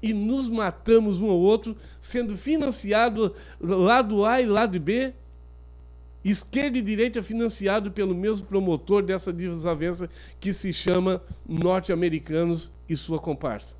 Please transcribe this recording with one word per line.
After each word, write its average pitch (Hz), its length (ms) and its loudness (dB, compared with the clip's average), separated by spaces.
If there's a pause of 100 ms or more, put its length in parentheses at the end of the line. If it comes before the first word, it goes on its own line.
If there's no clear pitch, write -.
e 220 120 0
nos 226 360 0
matamos 220 720 2
um 214 80 0
ao 185 80 4
outro, 208 400 2 (240)
sendo 233 340 -4
financiado 226 1000 0 (260)
lado 202 640 4
A 247 160 2
e 247 40 4
lado 208 340 2
B, 240 340 -2 (1120)
esquerda 247 520 0
e 254 40 0
direita 220 400 0
financiado 208 720 -2
pelo 185 240 0
mesmo 196 320 -2
promotor 190 560 2
dessa 190 280 -2
desavença 170 760 -4 (300)
que 196 140 -2
se 185 200 -4
chama 185 480 2 (260)
norte-americanos 170 1200 0 (180)
e 160 80 0
sua 160 220 -4
comparsa. 139 600 -6